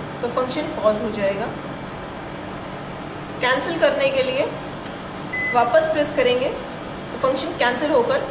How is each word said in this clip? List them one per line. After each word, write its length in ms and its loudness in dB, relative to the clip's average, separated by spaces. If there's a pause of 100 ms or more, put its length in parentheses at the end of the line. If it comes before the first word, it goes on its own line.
(220)
तो 140 -2
फंक्शन 440 0
पॉज 220 4
हो 80 -2 (100)
जाएगा। 260 2 (1900)
कैंसिल 400 2
करने 300 4
के 120 2
लिए 220 2 (1080)
वापस 380 6
प्रेस 240 2
करेंगे 320 4
तो 720 -8
फंक्शन 360 0
कैंसिल 320 2
होकर 400 4